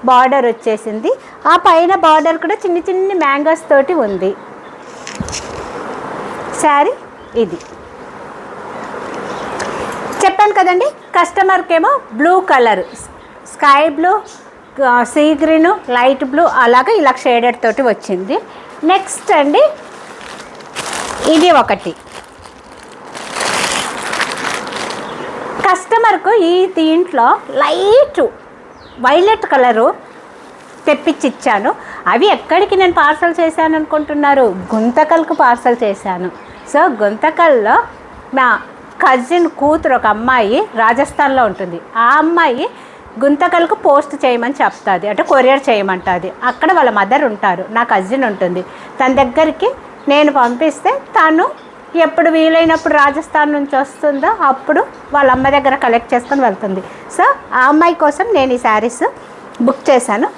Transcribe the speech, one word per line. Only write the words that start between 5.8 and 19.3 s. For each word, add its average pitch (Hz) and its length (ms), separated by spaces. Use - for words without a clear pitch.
శారీ 302 320
ఇది 185 160
చెప్పాను 392 360
కదండి. 370 280
కస్టమర్కేమో 359 760
బ్లూ 339 140
కలర్, 226 320
స్కై 285 300
బ్లూ, 349 120
ఆ, 240 40
సీ 302 120
గ్రీన్, 320 280
లైట్ 269 360
బ్లూ, 330 120
అలాగా 254 360
ఇలా 262 120
షేడెడ్ 240 400
తోటి 233 260
వచ్చింది. 196 460
నెక్స్ట్ 392 480